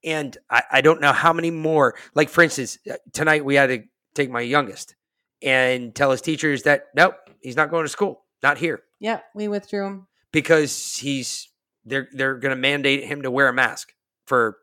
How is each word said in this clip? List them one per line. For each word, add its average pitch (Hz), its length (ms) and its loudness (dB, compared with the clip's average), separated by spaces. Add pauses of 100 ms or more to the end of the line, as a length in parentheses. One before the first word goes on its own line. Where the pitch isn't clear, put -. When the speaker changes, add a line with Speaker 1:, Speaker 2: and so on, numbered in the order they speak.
Speaker 1:
And 151 340 -6 (120)
I, 117 140 2 (100)
I 135 80 6
don't 156 200 6
know 143 120 4
how 165 200 4
many 170 180 0
more. 156 440 0 (200)
Like, 151 140 2
for 175 140 4
instance, 143 340 -2 (120)
uh, - 60 -10 (180)
tonight 156 320 0
we 139 100 0
had 139 120 6
to 123 160 -2 (300)
take 139 160 -2
my 120 120 -4
youngest 123 540 -4 (460)
and 127 540 0
tell 139 160 2
his 127 100 0
teachers 151 420 -2
that, 147 320 2
"Nope, 170 200 4 (240)
he's 127 160 -12
not 147 140 0
going 165 160 -2
to 135 40 -6
school. - 360 -6 (180)
Not 143 140 2
here." 139 240 -4 (180)
Speaker 2:
Yeah, 214 220 -4 (120)
we 208 140 -8
withdrew 202 400 -6
him. 196 200 -14 (260)
Speaker 1:
Because 156 640 0
he's, 135 520 -8 (360)
they're, 135 260 -6
they're 135 240 -2
gonna 131 220 -4
mandate 139 480 0
him 143 180 -10
to 131 80 -4
wear 135 160 4
a 123 60 2
mask - 400 -2 (320)
for 117 380 0